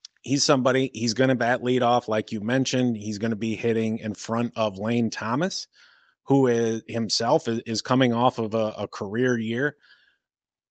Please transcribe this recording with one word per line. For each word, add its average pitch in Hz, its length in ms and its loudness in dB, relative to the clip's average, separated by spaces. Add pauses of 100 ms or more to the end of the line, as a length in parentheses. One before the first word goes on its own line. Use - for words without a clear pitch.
(220)
he's 135 200 -2
somebody, 131 500 2
he's 113 220 -2
gonna 131 220 4
bat 123 260 0
leadoff, 123 460 2
like 110 240 -2
you 110 80 -6
mentioned. 123 560 0
He's 104 220 -8
gonna 113 180 -2
be 110 180 -4
hitting 113 440 0
in 110 160 -6
front 117 420 -4
of 107 200 -2
Lane 113 320 0
Thomas, 127 600 -4 (560)
who 135 240 4
is, 117 400 0
himself 117 580 0
is, 117 180 -2
is 113 160 -4
coming 127 320 4
off 120 260 2
of 110 160 -4
a, 110 220 0
a 101 120 -6
career 120 500 -2
year. 117 380 -2 (960)